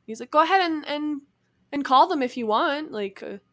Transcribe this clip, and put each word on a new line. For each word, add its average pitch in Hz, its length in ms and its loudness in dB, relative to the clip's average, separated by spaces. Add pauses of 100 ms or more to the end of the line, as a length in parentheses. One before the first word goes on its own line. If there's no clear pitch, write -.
He's 226 140 -12
like, 247 120 -12
"Go 302 100 6
ahead 370 200 4
and, 320 260 -2
and, 294 340 -4 (500)
and 285 120 -4
call 262 240 6
them 339 140 -2
if 247 160 -4
you 240 80 -4
want. 277 460 0
Like, 202 320 -8
uh, 196 140 -12 (160)